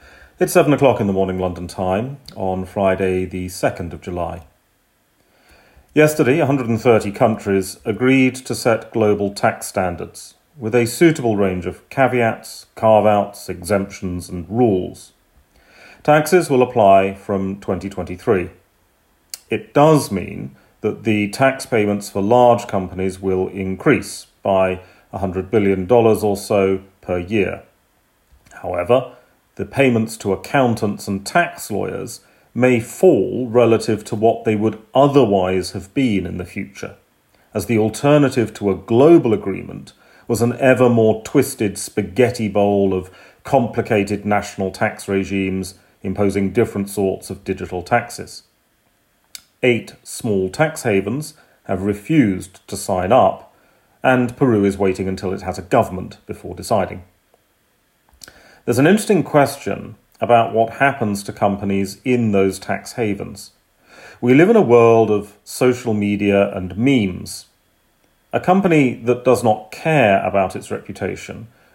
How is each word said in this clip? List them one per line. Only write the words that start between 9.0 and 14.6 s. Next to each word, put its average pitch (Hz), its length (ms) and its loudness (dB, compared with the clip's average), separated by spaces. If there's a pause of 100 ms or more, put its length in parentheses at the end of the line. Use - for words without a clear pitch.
tax - 340 -2
standards 87 680 -8 (220)
with 113 180 -4
a 120 100 4
suitable 123 520 2
range 92 280 -2
of 87 220 -12
caveats, 123 800 -2 (100)
carve-outs, 104 720 2
exemptions, 90 800 -6
and 87 220 -10
rules. 98 640 -2 (880)